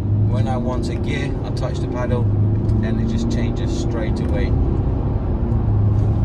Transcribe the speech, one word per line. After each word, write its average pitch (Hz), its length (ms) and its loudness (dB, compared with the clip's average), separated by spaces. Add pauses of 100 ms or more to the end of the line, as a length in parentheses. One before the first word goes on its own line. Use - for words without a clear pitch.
(280)
when - 200 0
I - 80 -2
want 117 320 -2
a - 80 -2
gear, - 360 -2 (120)
I - 60 -4
touch - 280 -2
the - 80 -2
paddle - 360 0 (600)
and 113 180 0
it 113 120 0
just 117 180 0
changes 117 480 0
straight - 400 -2
away. - 280 0 (1800)